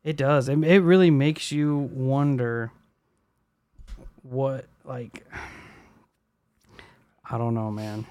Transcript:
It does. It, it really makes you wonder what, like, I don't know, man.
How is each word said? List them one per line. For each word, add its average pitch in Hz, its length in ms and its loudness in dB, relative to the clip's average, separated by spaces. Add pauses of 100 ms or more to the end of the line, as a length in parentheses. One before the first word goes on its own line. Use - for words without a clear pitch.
It 151 120 -6
does. 135 320 0
It, 147 140 2
it 175 180 6
really 180 300 6
makes 147 420 2
you 147 400 -2
wonder 131 800 -2 (1500)
what, 135 440 -6 (180)
like, 123 400 -14 (2000)
I 117 80 -6
don't 117 160 -2
know, 110 160 -4
man. 107 400 -8